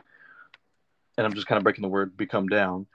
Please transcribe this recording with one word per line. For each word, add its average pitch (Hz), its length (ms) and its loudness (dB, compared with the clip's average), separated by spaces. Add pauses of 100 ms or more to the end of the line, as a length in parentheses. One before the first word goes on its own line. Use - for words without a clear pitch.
(1160)
and 110 100 0
I'm 104 80 -2
just 101 120 -8
kinda 107 160 2
breaking 101 200 2
the 98 60 -2
word 95 280 0
become 101 320 -2
down, 98 460 0